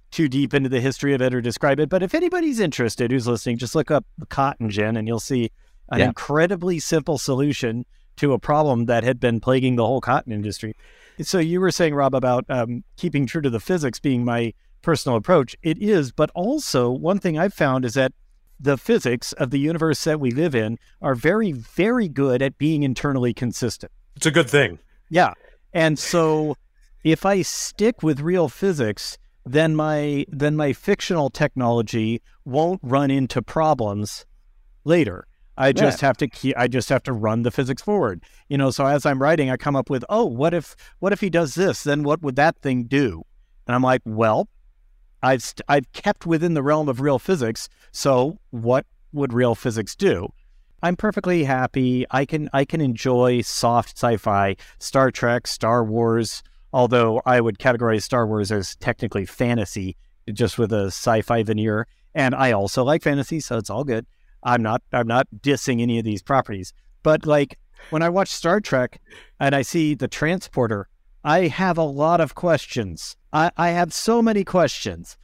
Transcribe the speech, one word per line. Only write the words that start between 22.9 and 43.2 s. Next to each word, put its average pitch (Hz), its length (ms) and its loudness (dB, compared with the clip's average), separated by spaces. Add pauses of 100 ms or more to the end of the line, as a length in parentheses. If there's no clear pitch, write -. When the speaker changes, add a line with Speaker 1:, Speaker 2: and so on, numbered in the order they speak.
Speaker 1:
consistent. - 580 -6 (240)
Speaker 3:
It's - 100 -4
a 156 60 4
good 147 180 4
thing. 123 300 2 (300)
Speaker 1:
Yeah. 156 240 4 (400)
And 160 260 2
so 156 560 0 (480)
if 156 220 2
I 196 160 2
stick - 600 -2
with 151 160 0
real 165 300 0
physics, 143 680 -4 (280)
then 156 300 2
my, 147 540 -2
then 147 280 0
my 147 160 0
fictional 175 560 0
technology 117 920 0 (240)
won't 160 380 0
run 139 260 2
into 135 320 0
problems 110 840 -2 (580)
later. 143 420 0 (320)
I 135 160 4
just - 280 2
Speaker 2:
Yeah. 139 60 2
Speaker 1:
have 127 100 2
to 147 120 -2
keep, - 280 -4
I 123 120 0
just 123 180 -4
have 131 160 0
to 135 100 -8
run 110 300 -2
the 120 80 0
physics 135 300 -4
forward. 139 420 -2 (240)
You 139 100 -2
know, 135 140 2
so 139 140 -2
as 139 200 0
I'm 135 160 0
writing, 147 280 2
I 127 80 -2
come 143 180 -2
up 131 140 -2
with, 131 180 -4
"Oh, 220 180 0
what 147 280 0
if, 170 200 -6 (260)
what 190 120 0
if 196 80 -2
he 196 100 -2
does 160 260 0
this? 170 280 0
Then 147 200 0
what 147 180 0
would 135 160 -4
that 156 240 4
thing 127 240 -2
do?" 117 400 0 (420)